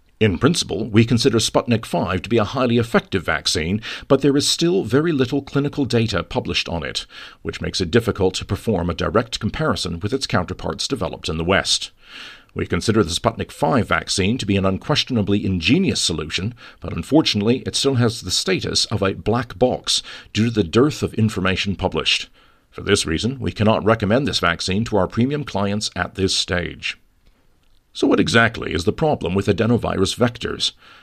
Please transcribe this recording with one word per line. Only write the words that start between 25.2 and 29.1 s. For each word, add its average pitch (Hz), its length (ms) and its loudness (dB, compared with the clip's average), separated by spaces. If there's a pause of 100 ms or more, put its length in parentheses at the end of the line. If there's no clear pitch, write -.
clients 101 520 -2
at - 180 -4
this 95 220 0
stage. - 640 -4 (960)
So - 100 0
what 277 140 6
exactly 113 540 2
is 85 120 -2
the - 60 4
problem 123 420 0